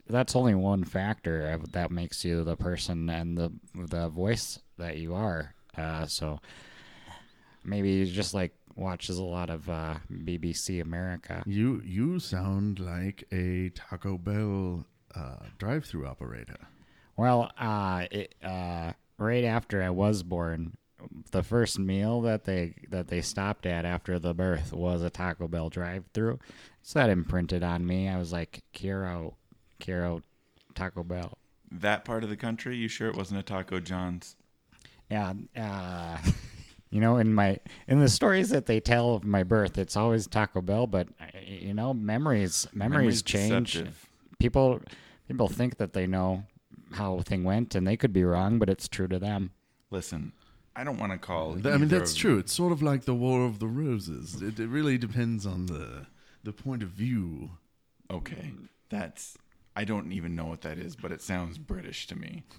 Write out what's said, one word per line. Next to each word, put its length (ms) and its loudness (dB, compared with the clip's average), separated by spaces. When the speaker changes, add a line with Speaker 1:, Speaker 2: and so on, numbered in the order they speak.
Speaker 1:
that's 280 2
only 200 6
one 300 4
factor 640 -2
of, 220 -6
that 180 -2
makes 320 -4
you 220 0
the 100 0
person 540 -2
and 280 -2
the, 140 0
the 320 -4
voice 520 -2
that 200 -8
you 160 -6
are. 400 -4
Uh, 280 -4
so 340 -4
maybe 260 2
you 140 4
just, 280 -2
like, 200 -2
watches 420 -4
a 60 -4
lot 260 -4
of, 200 -6
uh, 260 -4
B 140 -4
B 160 -2
C 260 -4
America. 680 -6
Speaker 2:
You, 400 2
you 340 0
sound 600 -2
like 540 -6
a 360 0
Taco 480 -6
Bell, 680 -2
uh, 340 -12
drive-through 500 -4
operator. 500 -12
Speaker 1:
Well, 420 4
uh, 500 0
it, 320 -6
uh, 520 -4
right 260 2
after 400 0
I 60 0
was 340 2
born, 540 -4
the 120 2
first 360 2
meal 420 2
that 240 0
they, 300 0
that 180 -4
they 140 -2
stopped 440 -4
at 200 0
after 340 0
the 140 0
birth 400 0
was 280 0
a 80 0
Taco 380 -4
Bell 220 -2
drive-thru. 720 -2
So 180 -2
that 100 8
imprinted 540 2
on 220 0
me. 240 0
I 80 -2
was 160 -4
like, 300 -6
"Quiero, 600 -6
quiero 420 -2
Taco 280 -4
Bell." 340 -6
Speaker 3:
That 340 0
part 180 -2
of 60 -4
the 80 -6
country, 380 -6
you 120 -2
sure 200 -4
it 80 -2
wasn't 240 -4
a 40 -4
Taco 360 -4
John's? 560 -6
Speaker 1:
Yeah, 240 -2
uh, 640 -6
<laughs> 360 -20
you 100 0
know, 180 6
in 160 6
my, 260 4
in 120 8
the 100 10
stories 400 6
that 160 2
they 140 4
tell 360 6
of 80 0
my 200 6
birth, 340 4
it's 180 -2
always 320 4
Taco 340 2
Bell, 260 2
but, 200 0
uh, 60 -16
you 280 -8
know, 200 0
memories, 800 2
memories 240 2
Speaker 3:
Memories 240 6
Speaker 1:
change. 520 2
Speaker 3:
deceptive. 360 -8
Speaker 1:
People, 420 6
people 200 2
think 300 0
that 160 -2
they 140 0
know 360 0
how 260 -2
a 40 0
thing 200 0
went, 320 2
and 120 2
they 80 4
could 160 2
be 120 6
wrong, 360 4
but 100 4
it's 200 -2
true 180 -2
to 120 0
them. 320 -2
Speaker 3:
Listen, 420 -6
I 80 -8
don't 140 -4
wanna 200 -2
call 360 -2
Speaker 2:
Th-, 140 0
I 100 4
mean, 60 8
Speaker 3:
either 160 6
Speaker 2:
that's 140 0
Speaker 3:
of 40 -4
Speaker 2:
true. 220 6
It's 140 -2
sort 200 4
of 80 0
like 240 2
the 100 2
War 300 4
of 140 -2
the 80 -2
Roses. 760 -4
It, 180 -4
it 80 -4
really 300 2
depends 480 0
on 220 -2
the, 400 -8
the 80 -8
point 320 -4
of 60 -6
view. 600 -2
Speaker 3:
Okay, 420 -8
that's, 480 -10
I 100 -4
don't 260 -2
even 240 -4
know 100 -4
what 160 -8
that 160 -8
is, 200 -10
but 160 -8
it 80 -10
sounds 360 -6
British 500 -10
to 100 -10
me. 260 -12